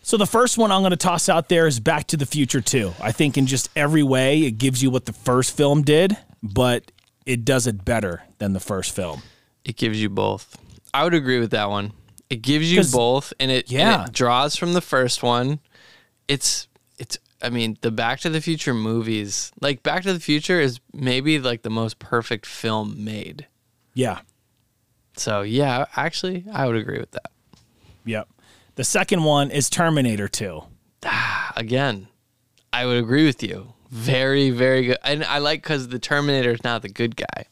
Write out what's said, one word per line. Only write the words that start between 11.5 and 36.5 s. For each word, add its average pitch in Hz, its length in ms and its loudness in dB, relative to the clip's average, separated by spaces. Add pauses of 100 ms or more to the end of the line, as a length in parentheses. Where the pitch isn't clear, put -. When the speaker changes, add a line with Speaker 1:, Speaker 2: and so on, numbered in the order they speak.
Speaker 2:
that 104 180 0
one. 101 240 -4 (360)
It 110 120 -6
gives 151 300 2
you 185 80 6
Speaker 1:
'Cause 147 120 4
Speaker 2:
both, 123 480 2
and 131 120 0
it, 127 180 0
and - 100 -8
Speaker 1:
Yeah. 180 260 2
Speaker 2:
it 113 80 -10
draws 127 420 2
from 175 180 -2
the 175 80 2
first 127 400 0
one. 123 380 2 (680)
It's, - 400 -2 (300)
it's, - 200 -12 (240)
I 120 80 -4
mean, 113 320 -2
the 117 100 0
Back 117 300 -2
to 175 80 -2
the 156 120 -2
Future 151 320 -2
movies, 110 760 -4 (100)
like, 139 220 -4
Back 170 200 -2
to 190 100 -2
the 170 60 -4
Future 151 400 0
is 127 200 0 (120)
maybe, 135 480 0
like, 123 220 -2
the 110 80 -8
most 113 300 -4
perfect 117 460 -4
film 107 580 -6
made. 101 420 -10 (480)
Speaker 1:
Yeah. 120 260 -2 (960)
Speaker 2:
So, 104 260 -2
yeah, 127 440 0 (100)
actually, 180 560 -4
I 139 140 -2
would 117 100 0
agree 110 240 -4
with - 120 -12
that. - 200 -14 (720)
Speaker 1:
Yep. 110 220 -6 (480)
The 127 80 -4
second 190 400 2
one 143 280 4
is 139 180 0
Terminator 127 580 2
Two. 85 360 -8 (400)
Speaker 2:
Ah, - 540 -4
again, 113 500 -2 (640)
I 123 140 -2
would 123 120 0
agree 123 280 4
with 131 180 0
you. 98 300 -12 (180)
Very, 131 600 2
very 127 360 2
good. 123 160 0
And 147 220 -2
I 143 140 -2
like 151 240 -2
'cause 131 260 -4
the 123 100 -6
Terminator 139 520 2